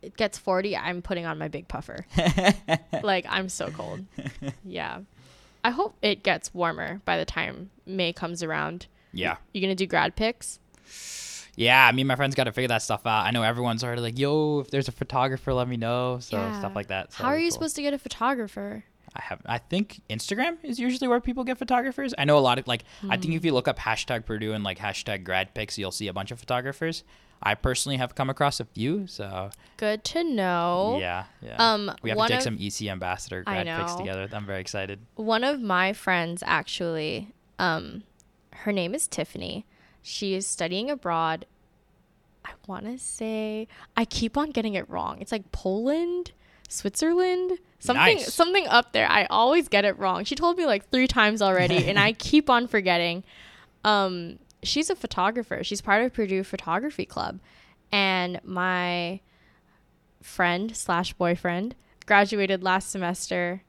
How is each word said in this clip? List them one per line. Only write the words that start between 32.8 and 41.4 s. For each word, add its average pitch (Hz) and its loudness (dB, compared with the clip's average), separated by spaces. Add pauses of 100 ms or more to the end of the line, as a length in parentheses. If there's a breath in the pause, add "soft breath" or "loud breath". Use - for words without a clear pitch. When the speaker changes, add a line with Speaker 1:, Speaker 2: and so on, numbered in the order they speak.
Speaker 2:
ambassador 92 -6
Speaker 1:
I - -2
Speaker 2:
grad 165 -4
pics 170 -4
Speaker 1:
know. 175 -6
Speaker 2:
together. 95 -6
I'm 104 -8
very 95 -6
excited. 98 -8 (140)
Speaker 1:
One 220 0
of 277 0
my 190 0
friends, 175 -2
actually, 160 -4 (300)
um, 175 -2 (500)
her - -4
name 190 -2
is 311 -4
Tiffany. - -8 (380 soft breath)
She 190 -4
is 190 -4
studying 185 -2
abroad. 165 -2 (1000)